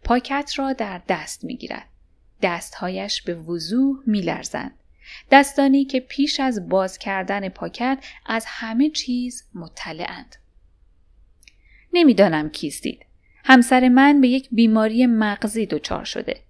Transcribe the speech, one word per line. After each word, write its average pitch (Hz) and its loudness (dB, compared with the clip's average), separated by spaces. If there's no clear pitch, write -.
پاکت 277 -2
را 269 -4
در 202 -8
دست - -6
می‌گیرد. - -12
دستهایش 185 -6
به 175 -8
وضوح 175 -2
می‌لرزند. 190 -4
دستانی 277 4
که 269 -4
پیش 285 -4
از 220 -4
باز 190 0
کردن 196 -6
پاکت 247 -6
از 220 -4
همه 233 0
چیز 247 -6
مطلعند. 165 -14
«نمی‌دانم 196 4
کیستید. - -10
همسر 254 6
من 277 6
به 254 6
یک 262 0
بیماری 220 4
مغزی 220 0
دچار - -6
شده. - -8